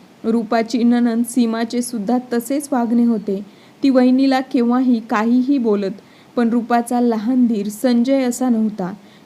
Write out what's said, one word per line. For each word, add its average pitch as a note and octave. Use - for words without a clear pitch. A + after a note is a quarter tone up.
रूपाची A3+
नणंद A#3+
सीमाचे A#3
सुद्धा A#3+
तसेच C4+
वागणे A#3
होते. G3+
ती C#4
वहिनीला C4
केव्हाही B3
काहीही B3
बोलत, G3+
पण A#3
रूपाचा A#3+
लहान A#3+
धीर G3+
संजय B3
असा B3
नव्हता. G#3+